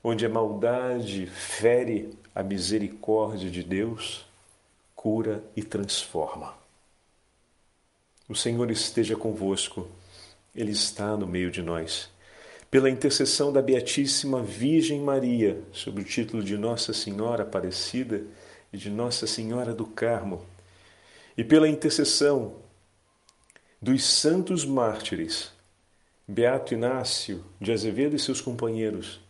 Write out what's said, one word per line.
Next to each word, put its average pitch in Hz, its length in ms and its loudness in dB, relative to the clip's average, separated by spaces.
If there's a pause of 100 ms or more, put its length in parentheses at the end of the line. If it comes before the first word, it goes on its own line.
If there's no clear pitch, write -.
Onde 113 220 2
a 113 40 2
maldade 110 960 0
fere, 117 880 2 (180)
a 98 80 -4
misericórdia 101 1080 0
de 90 120 -6
Deus 104 640 -4 (680)
cura 110 480 -2 (140)
e 107 60 -4
transforma. - 920 -6 (1700)
O 107 60 -10
Senhor 117 360 0
esteja 107 460 0
convosco. 98 720 -2 (680)
Ele 107 180 -2
está 104 440 -2
no 101 100 -2
meio 90 240 -2
de 90 120 -6
nós. 82 480 -6 (600)
Pela 135 200 8
intercessão 143 600 2
da 135 120 6
Beatíssima 131 800 2
Virgem 143 580 2
Maria, 123 640 2 (100)
sob 101 300 -8
o - 20 -6
título 110 400 -2
de 101 120 -2
Nossa 110 360 -2
Senhora 107 500 -2
Aparecida 98 840 -4 (460)
e 104 60 -12
de 101 140 -8
Nossa 117 360 -2
Senhora 117 460 -4
do 110 140 -6
Carmo, 104 580 -2 (920)
e 117 80 -2
pela 156 240 8
intercessão 147 880 2 (1200)
dos 131 240 2
santos 170 640 2
mártires, 101 840 -2 (760)
Beato 120 480 2
Inácio 120 680 -2 (160)
de 107 140 -2
Azevedo 117 420 0
e 143 40 0
seus - 240 -2
companheiros 113 760 -4 (120)